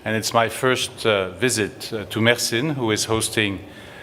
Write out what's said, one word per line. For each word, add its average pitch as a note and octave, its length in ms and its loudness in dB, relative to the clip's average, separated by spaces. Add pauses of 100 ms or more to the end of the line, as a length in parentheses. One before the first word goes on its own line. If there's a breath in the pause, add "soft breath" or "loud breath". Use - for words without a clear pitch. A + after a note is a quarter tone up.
And A2 120 -2
it's G#2+ 180 -2
my A#2 160 4
first, - 560 0
uh, G2 260 4
visit, G#2+ 640 -2
uh, G#2 120 -6
to G2+ 140 -4
Mersin, A#2+ 540 2
who B2+ 180 -2
is G#2 140 0
hosting G#2+ 540 0 (440 loud breath)